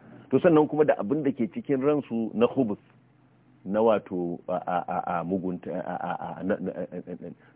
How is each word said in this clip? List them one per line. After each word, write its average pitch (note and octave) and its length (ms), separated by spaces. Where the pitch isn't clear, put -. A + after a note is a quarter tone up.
To C3+ 100
sannan D3+ 280
kuma D3+ 180
da - 120
abin C#3 260
da C#3 80
ke A#2 200
cikin C3 300
ransu C3 520
na A2+ 140
khubus, A2 300
na G2 160
wato, F#2+ 640
a, F2+ 60
a, F2+ 120
a, F2 320
a E2 40
mugun, F2+ 440
a, E2+ 120
a, - 600
a, - 40
na, F#2+ 160
na, F2+ 140
na, F2+ 560